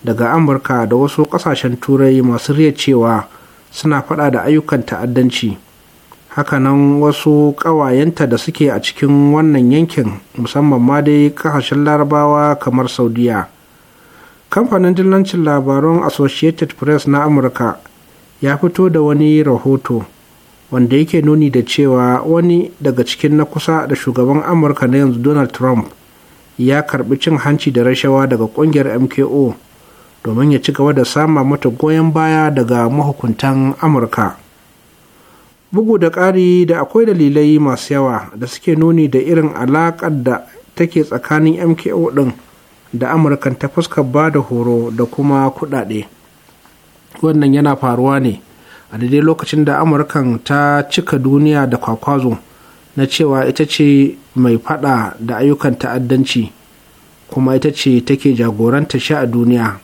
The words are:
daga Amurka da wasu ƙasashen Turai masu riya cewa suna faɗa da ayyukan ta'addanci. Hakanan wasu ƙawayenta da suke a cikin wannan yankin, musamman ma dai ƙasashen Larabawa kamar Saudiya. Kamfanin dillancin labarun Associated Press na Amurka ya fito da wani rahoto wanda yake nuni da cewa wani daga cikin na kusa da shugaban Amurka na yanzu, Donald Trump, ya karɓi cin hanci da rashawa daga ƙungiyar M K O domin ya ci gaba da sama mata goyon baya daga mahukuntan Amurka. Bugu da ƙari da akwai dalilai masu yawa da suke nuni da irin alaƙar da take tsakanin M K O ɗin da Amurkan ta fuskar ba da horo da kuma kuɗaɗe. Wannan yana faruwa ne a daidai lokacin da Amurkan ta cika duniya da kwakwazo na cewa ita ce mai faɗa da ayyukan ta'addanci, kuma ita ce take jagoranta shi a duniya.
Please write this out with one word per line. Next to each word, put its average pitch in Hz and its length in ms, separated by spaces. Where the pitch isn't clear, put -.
daga 117 300
Amurka 135 520
da 110 100
wasu 143 300
ƙasashen 131 560
Turai 135 400
masu 123 320
riya 151 180
cewa 117 540
suna 147 320
faɗa 147 300
da 104 140
ayyukan 151 400
ta'addanci. 120 720
Hakanan 143 640
wasu 147 560
ƙawayenta 151 720
da 120 80
suke 147 340
a 151 100
cikin 143 520
wannan 147 400
yankin, 139 480
musamman 139 440
ma 139 180
dai 147 300
ƙasashen 147 540
Larabawa 147 760
kamar 127 300
Saudiya. 117 580
Kamfanin 190 440
dillancin 190 480
labarun 147 640
Associated 151 680
Press 143 300
na 143 200
Amurka 127 500
ya 143 180
fito 180 340
da 160 100
wani 151 400
rahoto 131 640
wanda 127 260
yake 160 280
nuni 151 260
da 131 120
cewa 127 600
wani 170 480
daga 127 240
cikin 151 320
na 151 80
kusa 156 440
da 143 80
shugaban 131 480
Amurka 147 420
na 127 120
yanzu, 131 240
Donald 143 300
Trump, 123 360
ya 135 240
karɓi 135 380
cin 160 180
hanci 143 340
da 123 100
rashawa 135 460
daga 113 180
ƙungiyar 143 480
M 131 140
K 135 160
O 131 300
domin 123 300
ya 135 80
ci 143 120
gaba 143 200
da 135 120
sama 151 400
mata 139 260
goyon 156 420
baya 156 380
daga 120 400
mahukuntan 135 880
Amurka. 120 560
Bugu 220 260
da 165 120
ƙari 180 560
da 170 200
akwai 226 200
dalilai 151 520
masu 143 360
yawa 127 420
da 123 100
suke 156 320
nuni 165 300
da 131 100
irin 151 360
alaƙar 151 680
da 123 240
take 170 280
tsakanin 156 540
M 165 160
K 185 180
O 165 180
ɗin 131 220
da 123 180
Amurkan 143 460
ta 139 100
fuskar 160 360
ba 147 260
da 147 100
horo 120 500
da 117 140
kuma 139 460
kuɗaɗe. 113 560
Wannan 151 340
yana 143 220
faruwa 131 460
ne 110 180
a 110 60
daidai 127 220
lokacin 151 440
da 147 180
Amurkan 143 600
ta 143 460
cika 170 300
duniya 143 500
da 123 80
kwakwazo 123 600
na 139 100
cewa 135 400
ita 139 200
ce 143 500
mai 123 200
faɗa 131 640
da 117 220
ayyukan 143 340
ta'addanci, 127 760
kuma 131 280
ita 143 160
ce 127 320
take 139 320
jagoranta 117 640
shi 151 160
a 139 120
duniya. 117 580